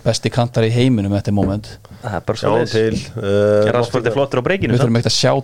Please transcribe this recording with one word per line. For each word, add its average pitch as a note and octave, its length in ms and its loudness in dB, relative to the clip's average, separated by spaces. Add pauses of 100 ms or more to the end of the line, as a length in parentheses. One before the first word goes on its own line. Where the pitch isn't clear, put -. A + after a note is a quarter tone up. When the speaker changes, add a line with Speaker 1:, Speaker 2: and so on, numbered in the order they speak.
Speaker 1:
besti A#2+ 260 -2
kantar A#2+ 380 0
í A2 40 0
heiminum A2+ 440 2
at G2 100 -2
the A2+ 60 -2
moment. G2 380 -2 (340)
Speaker 2:
Það G#2+ 120 -6
er E2+ 120 -6
bara G#2+ 100 -2
Speaker 3:
Sjáum A2 280 0
Speaker 2:
svoleiðis. G#2 60 -6
Speaker 3:
til, A2 520 -2
eh, G#2 460 4
Speaker 2:
En A#2 60 2
Rashford A#2+ 320 0
er A#2 40 0
flottur C3+ 280 -2
á B2 40 0
breykinu, D#3 300 0
Speaker 1:
Við A#2+ 60 4
þurfum A#2 140 2
Speaker 2:
sant? A#2 60 2
Speaker 1:
ekkert A#2 120 0
að - 80 -2
sjá C3 140 2 (100)